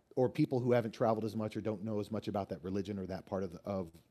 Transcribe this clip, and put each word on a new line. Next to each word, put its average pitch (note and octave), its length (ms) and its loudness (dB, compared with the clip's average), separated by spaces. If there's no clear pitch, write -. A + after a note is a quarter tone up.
or B2 140 4
people C3+ 300 2
who A#2+ 120 4
haven't A#2 200 4
traveled A2 340 4
as G#2 100 -2
much G#2+ 180 -2
or A2 60 -4
don't G#2 240 -2
know G#2+ 160 -2
as G2+ 100 -4
much G#2 180 -4
about G2 200 0
that E2 160 -6
religion G2 340 -2
or F#2+ 60 -4
that F#2 220 -6
part F#2+ 160 -2
of F2+ 100 -4
the, E2+ 140 -12
of F#2+ 260 -2